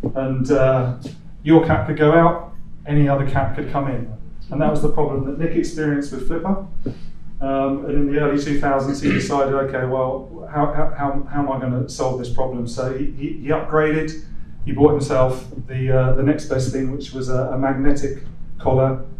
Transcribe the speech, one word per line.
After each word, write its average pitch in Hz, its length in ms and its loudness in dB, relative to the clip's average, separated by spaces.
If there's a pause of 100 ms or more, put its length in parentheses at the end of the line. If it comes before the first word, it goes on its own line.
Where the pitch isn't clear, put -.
(140)
And, 131 360 -2
uh, 131 480 2 (440)
your 156 240 6
cat - 200 0
could 156 100 -4
go 151 160 6
out, 170 400 4 (340)
any 147 220 4
other 139 200 2
cat 139 280 0
could 147 160 -6
come 139 160 -2
in. 117 240 -4 (380)
And 143 100 -2
that 180 100 4
was - 120 2
the - 80 6
problem 135 340 2
that 143 140 -6
Nick 170 180 0
experienced 147 560 -2
with 127 160 0
Flipper. 185 380 0 (720)
Um, 135 460 -2
and 143 80 -4
in 143 180 4
the 151 80 2
early 143 200 2
two 143 200 0
thousands, 139 400 0
he 143 100 2
decided, 139 440 0
"Okay, 131 320 -2
well, 131 680 -4
how, 147 140 2
how, 143 300 4
how, 139 320 0
how 143 140 -2
am 139 80 -2
I 131 80 -4
gonna 123 300 -2
solve 131 300 -4
this 120 140 -6
problem?" 123 360 0
So 131 280 -4
he, 147 100 -2
he, 143 260 -4
he 117 160 -8
upgraded, 156 760 0 (420)
he 135 80 -2
bought 147 200 6
himself 131 540 0 (200)
the, 131 240 -4
uh, 131 220 6
the 127 100 6
next 151 240 2
best 131 260 0
thing, 131 200 -2
which - 200 -8
was 127 180 -6
a, 127 220 0
a 135 60 -2
magnetic 135 640 2 (360)
collar. 131 460 2 (160)